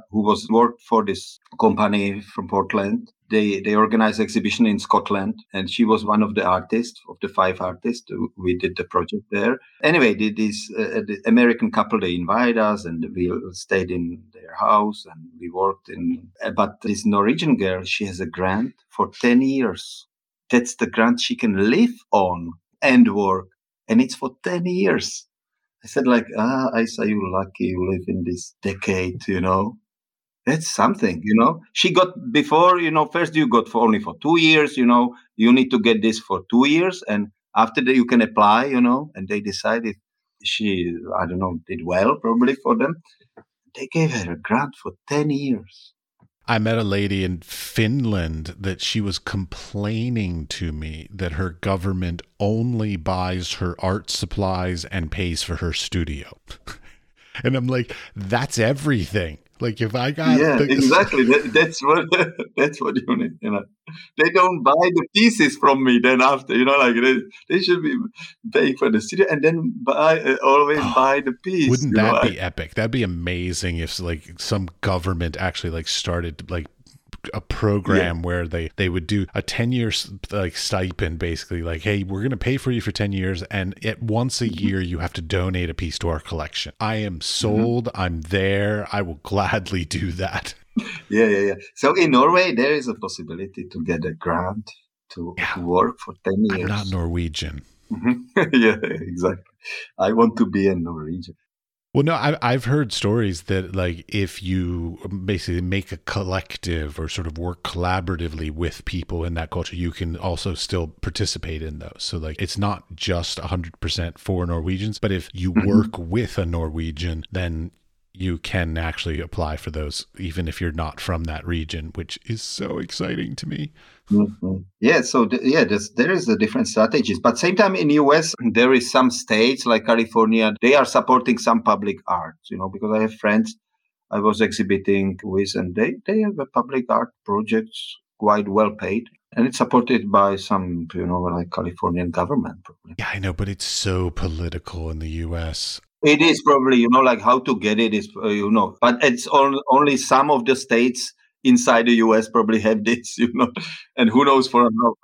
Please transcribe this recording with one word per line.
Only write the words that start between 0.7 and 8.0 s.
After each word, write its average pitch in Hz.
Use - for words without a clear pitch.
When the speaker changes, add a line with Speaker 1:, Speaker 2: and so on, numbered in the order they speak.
Speaker 1:
for 110
this -
company 104
from 95
Portland. 104
They, 104
they 104
organized 107
exhibition 107
in 104
Scotland, 101
and 95
she 117
was 107
one 104
of 101
the 95
artists, 92
of -
the 98
five 95
artists 92